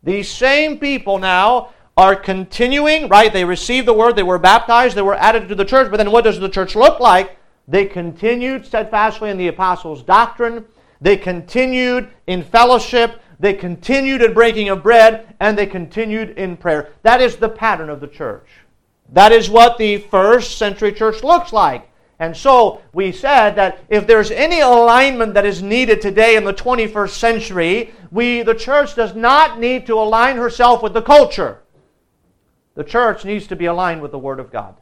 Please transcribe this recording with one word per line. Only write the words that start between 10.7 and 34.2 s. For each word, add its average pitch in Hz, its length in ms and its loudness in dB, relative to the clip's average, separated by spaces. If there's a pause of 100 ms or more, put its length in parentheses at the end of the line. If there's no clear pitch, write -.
they 190 160 2
continued 247 920 -4 (160)
in 180 160 -6
fellowship, 233 800 0 (180)
they 196 140 0
continued 247 720 -4
in 220 100 2
breaking 220 360 0
of 185 120 -4
bread, 220 580 4
and 208 160 -2
they 202 120 -2
continued 214 640 -8
in 185 260 -10
prayer. 165 320 -4 (140)
That 240 180 2
is 247 140 0
the 226 140 -4
pattern 185 420 -6
of 143 80 -12
the 139 80 -16
church. - 400 -14 (640)
That 208 220 6
is 220 200 4
what 233 260 6
the 208 220 -2
first 208 580 0
century 202 360 -4
church 220 280 -4
looks 339 320 0
like. 156 360 -2 (320)
And 165 160 -8
so 247 460 2 (100)
we 185 180 -4
said 240 440 2
that 190 240 -2 (100)
if 208 160 -2
there's 214 240 4
any 320 300 -2
alignment 240 720 2
that 202 100 2
is 185 200 -4
needed 214 380 0
today 220 340 2
in 214 80 0
the 196 100 -4
twenty-first 220 640 -6
century, 202 800 -4 (160)
we, 240 320 -2
the 226 100 0
church 277 400 -2
does 214 220 -4
not 240 440 2
need 247 280 -4
to 226 80 -2
align 226 420 0
herself 240 460 2
with 208 100 -6
the 220 80 -2
culture. 226 600 2 (1120)
The 147 80 -10
church 233 420 -2
needs 202 220 -8
to 185 80 -10
be 170 100 -6
aligned 170 380 -4
with 143 80 -14
the 143 80 -12
Word 131 200 -10